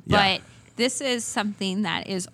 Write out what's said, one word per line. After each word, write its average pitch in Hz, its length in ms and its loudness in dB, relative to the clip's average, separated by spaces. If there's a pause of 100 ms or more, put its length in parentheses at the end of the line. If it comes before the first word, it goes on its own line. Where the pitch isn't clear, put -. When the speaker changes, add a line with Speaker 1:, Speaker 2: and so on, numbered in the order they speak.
Speaker 1:
Yeah. 196 320 4
Speaker 2:
but - 40 -12 (340)
this 240 240 0
is 247 240 -2
something 202 580 -2
that 170 240 -2
is 190 280 -4